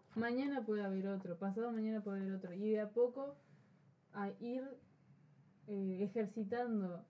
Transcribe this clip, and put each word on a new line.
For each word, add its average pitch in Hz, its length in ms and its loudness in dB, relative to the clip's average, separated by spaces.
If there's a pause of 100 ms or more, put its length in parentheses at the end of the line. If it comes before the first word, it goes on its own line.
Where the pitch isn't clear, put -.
(160)
Mañana 247 500 2
puede 214 180 2
haber 190 240 0
otro, 190 300 -2
pasado 208 360 0
mañana 220 280 0
puede 196 200 -2
haber 190 140 0
otro. 190 180 -6
Y 202 160 0
de 214 100 6
a 208 120 0
poco 247 440 2 (800)
a 202 160 -2 (100)
ir, 240 240 -4 (1040)
eh, 196 360 0
ejercitando 208 1080 0